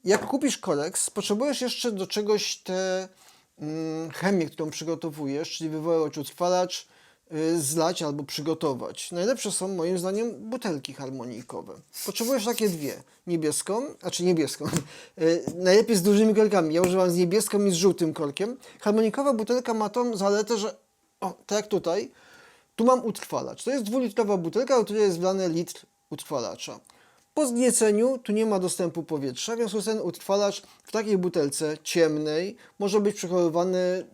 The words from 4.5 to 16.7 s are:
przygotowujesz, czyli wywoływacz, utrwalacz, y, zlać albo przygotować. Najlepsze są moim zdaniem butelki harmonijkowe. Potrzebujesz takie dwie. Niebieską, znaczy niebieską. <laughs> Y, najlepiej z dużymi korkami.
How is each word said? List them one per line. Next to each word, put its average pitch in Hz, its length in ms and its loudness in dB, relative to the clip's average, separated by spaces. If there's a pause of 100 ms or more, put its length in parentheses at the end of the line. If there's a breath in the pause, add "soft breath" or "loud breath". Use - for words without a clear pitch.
przygotowujesz, 156 800 -6
czyli 160 200 -6
wywoływacz, 156 480 0
utrwalacz, 180 720 -2 (460 soft breath)
y, 160 260 2
zlać 160 420 0
albo 147 220 -4
przygotować. 147 880 -4
Najlepsze 202 400 -2
są 185 160 -4
moim 180 300 0
zdaniem 208 520 -4
butelki 160 420 -4
harmonijkowe. 123 840 -10 (320)
Potrzebujesz 226 380 -2
takie 233 240 0
dwie. 147 340 -4 (240 soft breath)
Niebieską, 170 560 -2 (180)
znaczy 175 240 -6
niebieską. 160 440 0
<laughs> - 40 -4 (460 loud breath)
Y, 165 260 2 (120)
najlepiej 202 400 6
z 170 60 2
dużymi 208 320 6
korkami. 190 400 4